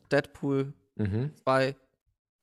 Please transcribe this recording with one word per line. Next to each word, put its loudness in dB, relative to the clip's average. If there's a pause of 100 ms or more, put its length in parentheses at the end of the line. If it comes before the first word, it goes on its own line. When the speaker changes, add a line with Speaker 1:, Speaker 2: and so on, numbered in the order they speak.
(120)
Speaker 1:
Deadpool -2 (220)
Speaker 2:
Mhm. -2
Speaker 1:
zwei. 0 (680)